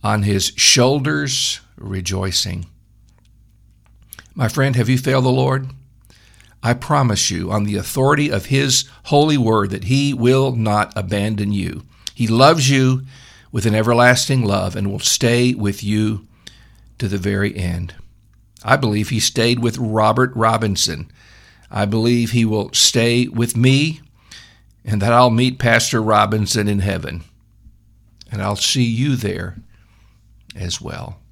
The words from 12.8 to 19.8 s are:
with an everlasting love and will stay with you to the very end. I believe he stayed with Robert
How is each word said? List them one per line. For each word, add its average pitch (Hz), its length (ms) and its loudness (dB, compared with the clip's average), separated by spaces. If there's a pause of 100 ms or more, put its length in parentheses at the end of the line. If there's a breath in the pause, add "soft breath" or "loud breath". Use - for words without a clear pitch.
with 107 160 -4
an 107 80 2
everlasting 120 680 4
love 98 320 -2
and 98 160 -4
will 101 80 -6
stay 120 540 2
with 101 320 -4
you 107 420 -2 (680 loud breath)
to 117 100 -6
the 98 120 -4
very 101 360 -2
end. 87 380 -6 (720)
I 120 120 2
believe 107 340 -2
he 107 100 -2
stayed 120 380 0
with 117 180 -2
Robert 117 580 2